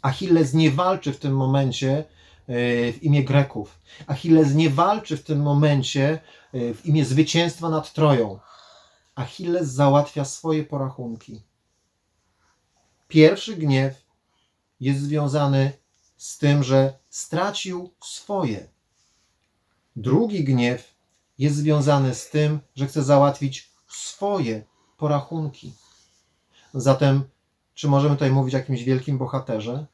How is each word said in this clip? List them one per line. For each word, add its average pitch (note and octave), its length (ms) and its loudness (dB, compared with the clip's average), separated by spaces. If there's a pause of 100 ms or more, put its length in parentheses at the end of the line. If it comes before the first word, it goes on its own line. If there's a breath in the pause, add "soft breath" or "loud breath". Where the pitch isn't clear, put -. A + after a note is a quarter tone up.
Achilles D#3+ 520 2
nie D#3 180 4
walczy F3+ 420 -2
w - 60 -12
tym C#3 160 -2
momencie, C3+ 680 0 (460 soft breath)
y, A#2+ 440 -2
w - 100 -14
imię C#3+ 200 2
Greków. C3+ 560 -2 (280 loud breath)
Achilles D#3 480 4
nie D#3+ 140 4
walczy F3 480 0
w - 60 -14
tym D3 180 -2
momencie, C#3+ 800 0 (340 soft breath)
y, A#2+ 200 -4
w - 120 -14
imię D3+ 200 2
zwycięstwa D#3+ 640 0
nad D#3 240 -4
Troją. A#2+ 460 2 (760 soft breath)
Achilles E3+ 520 -4
załatwia C#3 580 2
swoje D#3 380 -4
porachunki. A#2+ 760 -10 (1700)
Pierwszy F3 480 4
gniew C3+ 460 -2 (760)
jest C3+ 220 -2
związany C#3+ 680 0 (460)
z - 200 -16
tym, C#3+ 260 2
że C3+ 300 2 (160)
stracił F3+ 840 -6 (100)
swoje. C3 640 -8 (1300)
Drugi E3 480 0
gniew B2 500 -2 (440)
jest C#3+ 180 0
związany C#3+ 600 2
z - 140 -16
tym, D3+ 300 0 (160)
że C3+ 120 -4
chce C#3+ 160 -4
załatwić C#3 680 2 (160)
swoje D3 760 -6 (340)
porachunki. D3 760 -6 (1000 soft breath)
Zatem, C3+ 500 2 (500)
czy - 140 -6
możemy C#3+ 280 4
tutaj C3+ 160 0
mówić C3+ 240 0
o - 20 2
jakimś B2+ 260 -4
wielkim C3 340 -2
bohaterze? B2+ 760 -6